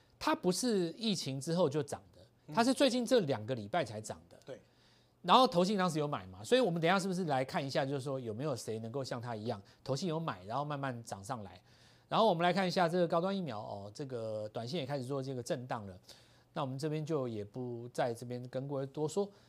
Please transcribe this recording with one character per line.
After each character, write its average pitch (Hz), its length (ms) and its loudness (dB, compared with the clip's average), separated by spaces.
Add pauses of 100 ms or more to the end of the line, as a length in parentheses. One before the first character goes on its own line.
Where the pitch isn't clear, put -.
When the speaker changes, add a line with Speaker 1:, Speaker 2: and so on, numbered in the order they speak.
(180)
Speaker 1:
它 - 160 2
不 185 180 2
是 185 400 2
疫 214 220 0
情 139 280 -2
之 165 140 -2
后 175 120 6
就 143 160 0
涨 - 160 -6 (160)
的， - 60 -20 (240)
Speaker 2:
嗯。 151 100 -10
Speaker 1:
它 226 80 6
是 254 80 6
最 262 180 4
近 240 140 2
这 240 180 4
两 131 240 0
个 120 100 -2
礼 107 120 -6
拜 170 160 0
才 110 160 -6
涨 - 180 -8 (120)
的。 - 160 -20
Speaker 2:
对。 - 160 -14 (600)
Speaker 1:
然 175 120 8
后 254 120 10
投 175 180 4
信 208 120 2
当 185 120 4
时 156 80 -2
有 147 100 0
买 123 200 -4
嘛， 92 160 -16
所 240 120 4
以 262 60 6
我 220 80 4
们 170 100 0
等 160 100 4
一 180 40 6
下 196 40 6
是 190 100 0
不 190 60 0
是 180 120 0
来 135 180 2
看 147 220 -2
一 - 40 -4
下， 147 140 0
就 135 120 -2
是 139 40 -2
说 135 200 -4
有 117 140 -4
没 117 100 -4
有 151 120 0
谁 113 240 -6
能 113 120 -8
够 135 120 -4
像 123 160 -6
它 117 160 -6
一 107 100 -8
样， 110 160 -4 (220)
投 131 120 0
信 190 120 -4
有 160 120 -2
买， 113 260 -6
然 110 100 -6
后 143 80 0
慢 147 160 -4
慢 127 240 -4
涨 98 180 -8
上 110 220 -6
来。 92 160 -16 (480)
然 151 100 0
后 220 100 6
我 196 60 4
们 170 100 2
来 175 100 4
看 190 120 2
一 175 60 0
下 175 160 4
这 165 100 2
个 175 100 6
高 165 120 2
端 190 160 0
疫 196 60 -2
苗， 123 180 -4
哦， 104 340 -8
这 147 120 -8
个 110 480 -4
短 117 120 -6
线 151 140 -4
也 135 60 -4
开 143 120 -4
始 131 60 -4
做 135 180 -2
这 135 120 -4
个 123 100 -4
震 127 220 -4
荡 127 220 -6
了。 92 100 -12 (560)
那 165 80 -4
我 143 60 0
们 131 100 -6
这 143 100 -4
边 156 160 -2
就 143 240 0
也 107 160 -4
不 120 480 -8
在 127 220 0
这 113 100 -8
边 123 260 -8
跟 135 180 -6
各 143 80 -6
位 135 100 -2
多 151 240 -4
说。 202 200 -2 (200)